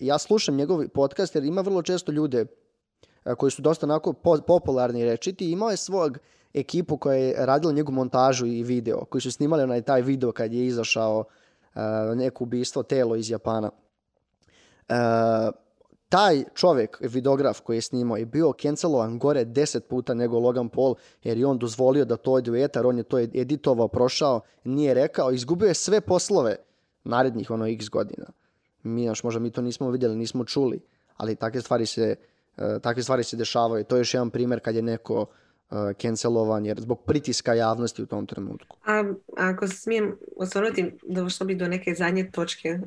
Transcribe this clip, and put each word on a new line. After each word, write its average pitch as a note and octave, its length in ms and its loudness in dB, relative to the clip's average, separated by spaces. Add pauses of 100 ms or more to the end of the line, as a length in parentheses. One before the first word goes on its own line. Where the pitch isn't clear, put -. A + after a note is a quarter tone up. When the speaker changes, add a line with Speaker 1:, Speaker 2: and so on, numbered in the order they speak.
Speaker 1:
ja C3+ 180 2
slušam G3+ 380 0
njegov D3+ 320 0
podcast C#3 460 -2
jer D3 100 0
ima E3+ 160 -2
vrlo F#3+ 220 0
često F3 300 -2
ljude, C#3+ 340 0 (800)
e, B2 100 -2
koji C#3 160 2
su C#3 120 -10
dosta D#3 240 2
onako D3+ 260 0
po-, D3+ 340 2
popularni B2+ 540 2
i A#2 40 0
rečiti. E3 460 -2
Imao G#3 200 -2
je G3 60 -2
svog E3 420 -2 (360)
ekipu D#3 420 -2
koja C3+ 200 2
je C3 300 2
radila D3+ 260 2
njegovu C#3+ 220 0
montažu B2+ 520 2
i A#2 160 -2
video, A#2+ 420 -2
koji - 180 -4
su B2 100 -4
snimali D3 300 2
onaj A#2+ 200 0
taj C3 200 4
video B2+ 300 0
kad A2+ 200 -4
je B2 140 0
izašao, A2+ 580 0 (500)
e, A2 60 -8 (340)
neko B2+ 300 -2
ubistvo, B2 380 -4
telo A#2 340 0
iz A2 140 -4
Japana. A2 400 -2 (1200)
E, A#2 60 0 (1120)
taj F3+ 360 4 (100)
čovjek, C3+ 460 4
videograf C3 600 0
koji A#2 160 -2
je A2+ 40 0
snimao, A#2+ 360 -2
je A#2 100 -4
bio C#3+ 260 2 (100)
cancelovan C#3 560 0
gore C#3 260 2
deset A#2+ 440 -2
puta B2+ 260 -2
nego A#2 240 0
Logan A#2+ 300 2
Paul, B2+ 260 2 (280)
jer A2+ 160 -2
je B2+ 80 2
on C3+ 120 2
dozvolio B2+ 460 4
da A#2 120 0
to - 160 0
ode B2 180 2
u A#2 60 0
etar, B2+ 300 2
on B2 120 2
je A#2 40 -4
to B2+ 160 0
ed-, A#2 220 0
editovao, B2+ 480 2
prošao, B2 520 2 (240)
nije C3+ 300 2
rekao, C3+ 380 2
izgubio D#3 360 0
je E3+ 60 4
sve G3+ 260 0
poslove E3 560 2 (480)
narednih, A#2 460 0
ono, A2 160 -2
x A2 220 -6
godina. - 380 -4 (560)
Mi, A#2 220 -2
znaš, A2+ 180 -4
možda A#2 180 -2
mi A#2 100 -4
to B2 120 -6
nismo B2 280 -4
vidjeli, B2 260 0
nismo A#2 280 -4
čuli, C3 360 -2 (360)
ali G#2+ 200 -4
takve A#2 240 -4
stvari A#2 260 0
se, G#2+ 300 0 (400)
e, A2 260 -4
takve A#2+ 200 -2
stvari B2 220 0
se - 120 -10
dešavaju. A2+ 480 0
To B2+ 120 0
je B2 40 4
još A#2 140 -2
jedan B2 160 0
primjer A#2+ 300 -2
kad A#2 140 -4
je A2+ 80 0
neko, A2+ 440 -2 (440)
e, G2+ 320 -4
cancelovan A2 640 0
jer G#2+ 140 -4
zbog A2+ 260 -4
pritiska C3+ 480 0
javnosti A2+ 480 0
u G#2+ 40 -8
tom G#2 200 -6
trenutku. - 500 -12 (100)
Speaker 2:
A, G#3+ 180 0 (320)
ako F#3 320 -2
se F#3+ 80 -8
smijem G#3+ 420 -2 (180)
osvrnuti, F#3+ 560 -2 (100)
došlo F3+ 440 -4
bi F#3+ 80 -2
do F3 140 -2
neke F3+ 260 -2
zadnje F#3 380 0
točke, E3+ 360 -4
e, F3 180 -4